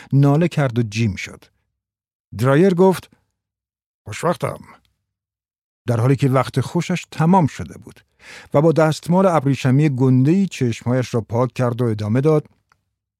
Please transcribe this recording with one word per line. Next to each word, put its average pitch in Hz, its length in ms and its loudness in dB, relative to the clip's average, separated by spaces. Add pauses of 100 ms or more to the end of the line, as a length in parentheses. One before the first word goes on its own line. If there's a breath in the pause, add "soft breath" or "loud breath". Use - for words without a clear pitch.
(120 loud breath)
ناله 143 360 4
کرد 127 300 -2
و 120 40 0
جیم 107 320 -2
شد. - 300 -16 (960)
درایر 147 360 2
گفت: 185 360 2 (960)
«خوشوقتم.» 131 520 -4 (1300)
در 117 140 -2
حالی 131 160 2
که 139 120 0
وقت 131 320 0
خوشش 170 500 -6
تمام 165 360 2
شده - 320 -8
بود - 220 -20 (540 loud breath)
و 147 60 4
با 160 120 4
دستمال 160 540 2
ابریشمی 139 640 2
گنده‌ای 131 580 2
چشمهایش 123 680 -4
را 117 60 0
پاک 117 320 -4
کرد 120 300 -4
و - 20 -2
ادامه 107 360 -2
داد: 151 260 0 (720)